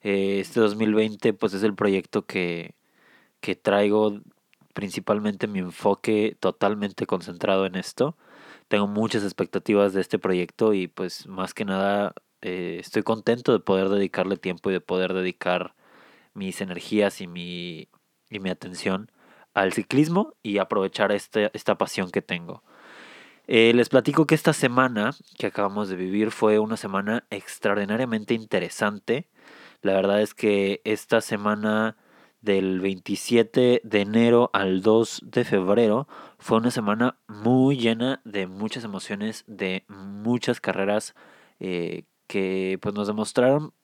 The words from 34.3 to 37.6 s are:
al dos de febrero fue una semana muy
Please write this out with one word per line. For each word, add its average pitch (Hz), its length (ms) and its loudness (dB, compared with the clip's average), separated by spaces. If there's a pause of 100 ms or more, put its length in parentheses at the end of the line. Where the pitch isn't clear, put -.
al 95 300 0
dos 110 420 2
de 120 220 -2
febrero 107 600 2 (320)
fue 113 200 0
una 120 120 2
semana 113 460 0 (100)
muy 127 520 2